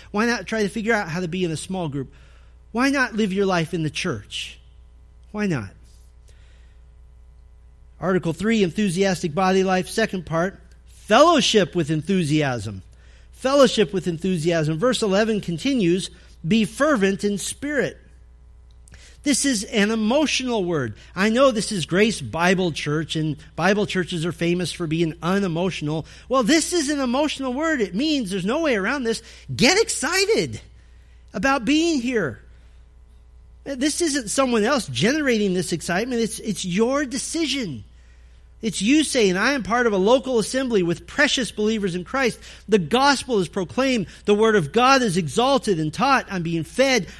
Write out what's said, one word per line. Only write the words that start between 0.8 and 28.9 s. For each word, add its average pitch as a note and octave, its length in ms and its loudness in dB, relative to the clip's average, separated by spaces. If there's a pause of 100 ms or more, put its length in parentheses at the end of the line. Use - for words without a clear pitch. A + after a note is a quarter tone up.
out G3+ 160 -2
how D#3+ 100 -4
to F#3 80 -4
be F#3 160 -4
in E3 80 -2
a D3+ 60 -4
small F#3 320 -6
group? C3+ 240 -8 (580)
Why B3+ 180 0
not B3+ 260 0
live G3+ 180 0
your G3 120 0
life F3 280 0
in E3 100 -4
the D3+ 60 -2
church? - 680 -8 (720)
Why G#3 160 -4
not? B2 240 -4 (2250)
Article E3+ 340 0
three, G#3+ 300 2
enthusiastic F#3 720 0
body F#3+ 280 2
life. F#3 260 0
Second G3+ 360 -2
part, E3+ 360 -4 (240)
fellowship A3+ 880 4
with D#3+ 160 -2
enthusiasm. C#3+ 920 -2 (500)
Fellowship C4 580 4
with F#3+ 160 -2
enthusiasm. E3 720 0
Verse A#3 240 0
eleven G#3+ 400 2
continues, F#3 680 0 (380)
"Be A3 160 4
fervent G#3 600 2
in G3+ 120 -2
spirit." C4+ 600 -4 (1300)
This C#4+ 220 0
is A#3 200 0
an G#3 260 0
emotional A#3 720 0
word. C#3+ 320 -2 (200)
I G3+ 140 2
know C4 220 6
this G#3 200 -4
is F3+ 140 -2
Grace G#3 340 2
Bible E3+ 520 0
Church, D3+ 440 -4
and D#3 220 -2 (180)
Bible G3 300 0
churches F3 400 -4
are F3 60 -2
famous F3 400 -2
for F3 160 -8
being D#3+ 340 0
unemotional. E3 840 -2 (200)
Well, C4 140 2
this D4 320 2
is D4+ 160 0
an D4 100 -2
emotional C4+ 540 -2
word. D4+ 280 -2
It F3+ 120 -2
means, C4 380 -2
there's F#3 140 -4
no C4+ 160 -2
way C#4+ 140 0
around G#3+ 280 -2